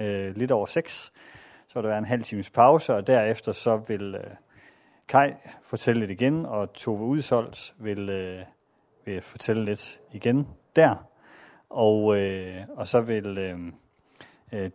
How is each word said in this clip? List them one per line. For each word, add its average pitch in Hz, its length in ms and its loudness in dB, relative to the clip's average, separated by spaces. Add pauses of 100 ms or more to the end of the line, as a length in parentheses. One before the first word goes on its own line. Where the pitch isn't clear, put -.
øh, 98 360 -4
lidt 127 140 -2
over 104 160 2
seks. - 460 -6 (560)
Så - 60 -16
vil 120 80 -4
der 107 60 -2
være 107 100 0
en 107 60 -4
halv 117 180 -2
times 101 280 -8
pause, 139 440 6
og 101 120 -2
derefter 113 460 2
så 113 240 0
vil, 101 380 -6
øh, 98 160 -12 (800)
Kai 139 240 4 (300)
fortælle 117 380 0
lidt 101 100 -2
igen, 139 360 0
og 104 260 -4
Tove 107 320 -4
Udsoldt 127 760 -2
vil, 101 320 -6
øh, 92 320 -8 (600)
vil 95 180 -8
fortælle - 420 -2
lidt - 360 -6 (120)
igen 123 360 0 (280)
der. 156 320 6 (600)
Og, 107 460 4
øh, 95 480 -4 (120)
og 110 120 -10
så 123 120 4
vil, 104 380 -4
øh, 92 200 -6 (920)
øh, 95 220 -6